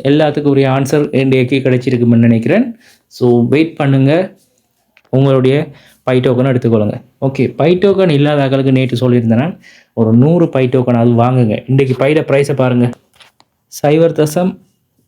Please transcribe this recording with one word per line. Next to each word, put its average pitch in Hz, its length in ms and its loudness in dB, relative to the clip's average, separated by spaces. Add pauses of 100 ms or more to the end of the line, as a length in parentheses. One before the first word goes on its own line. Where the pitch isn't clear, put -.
எல்லாத்துக்கும் 147 520 0
உரிய 135 160 2
ஆன்சர் 139 340 0 (100)
இன்றைக்கு 131 440 0
கிடைச்சிருக்கும்னு 123 680 0
நினைக்கிறேன். 127 400 0 (460)
So 127 140 -4 (220)
வெயிட் 160 280 0
பண்ணுங்க, 139 360 0 (1000)
உங்களுடைய 135 440 2 (480)
பை 131 140 -2
டோக்கன் 127 300 0
எடுத்துக்கொள்ளுங்க. 113 480 0 (260)
ஓகே, 131 220 -2 (120)
பை 147 180 0
டோக்கன் 185 360 0
இல்லாத 147 320 0
ஆட்களுக்கு 135 300 0
நேற்று 127 240 0
சொல்லியிருந்தேன் 120 440 0
நான், 170 140 -6 (420)
ஒரு 113 160 0
நூறு 160 360 2
பை 131 180 -2
டோக்கன் 127 320 0
அது 120 160 2
வாங்குங்க. 120 420 0 (100)
இன்றைக்கு 131 280 0
பையோட 147 280 0
ப்ரைஸை 139 320 -2
பாருங்க, 123 320 0 (840)
சைபர் 160 440 0
தசம் 180 360 -2 (560)